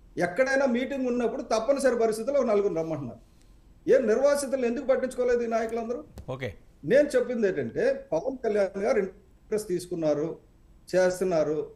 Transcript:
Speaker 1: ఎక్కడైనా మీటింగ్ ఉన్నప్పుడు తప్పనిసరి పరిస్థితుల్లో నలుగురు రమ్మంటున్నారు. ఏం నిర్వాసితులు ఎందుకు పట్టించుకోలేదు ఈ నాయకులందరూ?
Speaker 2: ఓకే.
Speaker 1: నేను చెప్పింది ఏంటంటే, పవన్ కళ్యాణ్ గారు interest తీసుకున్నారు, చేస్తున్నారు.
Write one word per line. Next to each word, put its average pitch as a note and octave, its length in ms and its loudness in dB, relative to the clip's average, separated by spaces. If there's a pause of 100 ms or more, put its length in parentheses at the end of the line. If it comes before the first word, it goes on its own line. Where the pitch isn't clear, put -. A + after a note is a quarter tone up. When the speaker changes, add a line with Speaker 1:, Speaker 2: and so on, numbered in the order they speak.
(180)
Speaker 1:
ఎక్కడైనా C4 480 2
మీటింగ్ C4 420 -2
ఉన్నప్పుడు A#3+ 340 -2
తప్పనిసరి A#3+ 540 0
పరిస్థితుల్లో A3+ 480 0
నలుగురు G3+ 300 2
రమ్మంటున్నారు. D#3 460 -6 (680)
ఏం B3 180 6
నిర్వాసితులు C4 580 2
ఎందుకు A#3+ 200 -2
పట్టించుకోలేదు B3 560 0
ఈ A#3+ 60 -2
నాయకులందరూ? A3+ 560 -4 (260)
Speaker 2:
ఓకే. B2+ 240 -8 (320)
Speaker 1:
నేను C#4+ 300 6
చెప్పింది A#3 320 0
ఏంటంటే, D#3 640 -2
పవన్ A3+ 320 -4
కళ్యాణ్ G3+ 400 0
గారు A#3 160 2
interest - 680 -8
తీసుకున్నారు, E3 680 -2 (580)
చేస్తున్నారు. F3+ 800 0